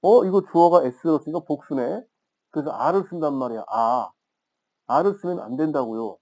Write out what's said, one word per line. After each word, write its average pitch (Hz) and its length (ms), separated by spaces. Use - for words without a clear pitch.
어, 196 240
이거 190 160
주어가 170 320
S 127 200
들었으니까 160 420
복수네. 143 580
그래서 151 200
a를 185 280
쓴단 156 240
말이야. 120 340
아, 113 420
a를 190 280
쓰면 175 200
안 113 160
된다고요. 117 640